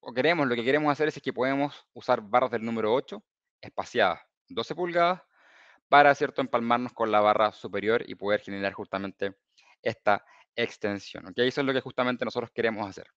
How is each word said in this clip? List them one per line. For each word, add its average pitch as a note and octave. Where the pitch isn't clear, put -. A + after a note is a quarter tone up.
o A#2+
queremos, C#3+
lo A#2+
que A#2
queremos D3
hacer D3+
es -
que C3+
podemos C#3
usar A#2+
barras A#2+
del A2+
número A2+
ocho, D3
espaciadas G2
doce -
pulgadas, F3
para, C#3+
¿cierto?, C#3
empalmarnos A#2+
con A2
la G#2+
barra G#2
superior G#2
y -
poder G2+
generar G2
justamente G2
esta G#2+
extensión, G#2
¿ok? F#2+
Eso B2+
es C#3
lo C3
que B2+
justamente B2
nosotros A2+
queremos G#2+
hacer G2